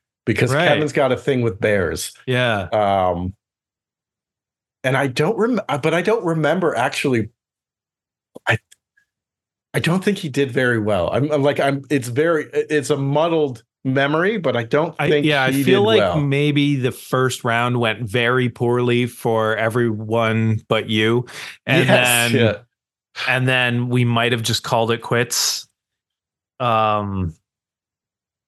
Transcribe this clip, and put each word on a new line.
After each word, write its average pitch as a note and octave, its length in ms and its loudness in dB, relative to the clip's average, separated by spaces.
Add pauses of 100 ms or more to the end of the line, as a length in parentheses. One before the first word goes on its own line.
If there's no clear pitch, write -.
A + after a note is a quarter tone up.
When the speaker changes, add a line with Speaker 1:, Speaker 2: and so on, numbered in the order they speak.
(260)
Speaker 1:
because A#2+ 260 0
Speaker 2:
Right. D#3+ 160 2
Speaker 1:
Kevin's D3+ 240 0
got C3+ 200 2
a A#2+ 40 2
thing B2+ 260 0
with A2 180 -2
bears. F#2 520 -2 (140)
Speaker 2:
Yeah. B2 360 0 (100)
Speaker 1:
Um, F#2+ 600 0 (1500)
and C3 140 0
I C#3 100 0
don't D3+ 320 -2
rem-, A3+ 300 0
uh, C#3+ 100 -2
but D#3 160 0
I F3 80 0
don't G#3 220 0
remember E3 500 0
actually. A#2+ 560 -2 (1160)
I, A#2 100 0 (1120)
I C#3+ 60 -4
don't F3 260 0
think G3+ 140 -2
he E3 100 -8
did C3+ 220 -2
very B2 280 0
well. G2+ 340 0
I'm, C3+ 180 -2
I'm D3 120 0
like, C#3+ 180 0
I'm, C#3 300 -2
it's C3+ 180 0
very, D3+ 440 0
it's D3+ 380 -2
a D3 60 2
muddled D3 680 0 (240)
memory, D3+ 520 0
but C3+ 180 -2
I A#2 80 0
don't D3+ 340 0
Speaker 2:
I, D3+ 100 0
Speaker 1:
think D3 180 2
Speaker 2:
yeah, D3 180 2
I C3+ 80 2
Speaker 1:
he C#3 100 0
Speaker 2:
feel F#3 200 4
Speaker 1:
did G#3 40 2
Speaker 2:
like A3 140 4
Speaker 1:
well. E3+ 200 2
Speaker 2:
maybe C#3+ 560 2
the B2 160 0
first C3 520 -2
round A#2+ 360 0
went A2 220 -2
very A#2+ 460 0
poorly A#2+ 580 0
for A2+ 500 -2
everyone A2 1120 0
but A2 220 -2
you. A2+ 360 2 (400)
And C3 220 4
Speaker 1:
Yes, A#2+ 440 4
Speaker 2:
then, C3 100 2
Speaker 1:
yeah. G#2 160 2 (720)
Speaker 2:
and B2+ 200 0
then B2 400 0
we B2 160 2
might A#2+ 280 2
have A2+ 100 0
just A2+ 220 -4
called A2+ 260 0
it A#2 120 -4
quits. - 640 -2 (920)
Um, G#2+ 760 0 (1120)